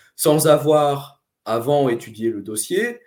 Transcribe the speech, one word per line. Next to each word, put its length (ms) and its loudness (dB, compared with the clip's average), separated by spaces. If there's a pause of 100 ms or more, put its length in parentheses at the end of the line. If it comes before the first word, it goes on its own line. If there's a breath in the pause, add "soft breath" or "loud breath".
(160 loud breath)
sans 320 2
avoir 760 2 (220)
avant 420 0
étudié 440 -4
le 100 -8
dossier, 640 -6